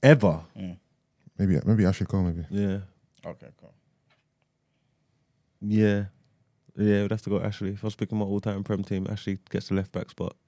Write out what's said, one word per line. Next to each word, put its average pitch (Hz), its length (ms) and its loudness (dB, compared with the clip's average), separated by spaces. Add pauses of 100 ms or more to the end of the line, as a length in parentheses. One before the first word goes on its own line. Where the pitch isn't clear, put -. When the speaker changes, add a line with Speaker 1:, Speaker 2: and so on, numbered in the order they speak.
Speaker 1:
Ever? 107 380 6 (180)
Speaker 2:
Mm. 92 200 -10 (600)
Speaker 3:
Maybe, 95 280 2
maybe 107 200 4
Ashley 95 200 2
Cole, 95 180 0
maybe. 85 260 -4
Speaker 1:
Yeah. 101 300 -2 (460)
Speaker 2:
Okay, 78 220 -16 (120)
cool. - 140 -20 (1900)
Speaker 1:
Yeah. 104 440 2 (720)
Yeah, 101 260 4
we'd 101 80 -2
have 110 120 -4
to - 60 -8
go 98 120 0
Ashley. 101 300 -6
If 101 120 -10
I 110 40 -4
was 104 80 -8
picking 110 220 -4
my 104 80 0
all-time 101 380 -4
Prem 98 200 -4
team, 95 260 -4
Ashley 101 300 -6 (100)
gets - 200 -6
the 98 60 0
left 95 160 -2
back - 200 -8
spot. - 240 -8 (120)